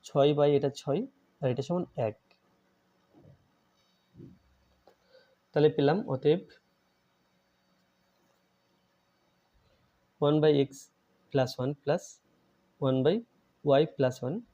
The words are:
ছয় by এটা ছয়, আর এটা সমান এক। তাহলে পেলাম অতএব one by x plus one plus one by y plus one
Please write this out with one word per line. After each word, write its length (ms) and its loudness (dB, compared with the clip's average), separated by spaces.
ছয় 300 2
by 200 4
এটা 120 0
ছয়, 200 -4
আর 120 -2
এটা 160 -6
সমান 160 -4
এক। 80 -8
তাহলে 260 4
পেলাম 220 2
অতএব 280 0
one 220 2
by 100 4
x 20 -18
plus 200 0
one 100 -4
plus 200 -2
one 160 2
by 100 2
y 180 4
plus 200 0
one 100 -6